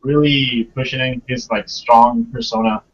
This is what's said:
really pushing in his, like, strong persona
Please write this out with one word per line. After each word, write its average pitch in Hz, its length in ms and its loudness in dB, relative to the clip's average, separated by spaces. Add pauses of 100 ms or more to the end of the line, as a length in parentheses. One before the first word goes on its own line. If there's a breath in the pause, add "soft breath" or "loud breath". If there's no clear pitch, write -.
really 139 640 2 (100)
pushing 131 240 -4
in 127 280 -4
his, 123 240 -6
like, 104 180 -4
strong 117 600 2
persona 113 500 -4 (120)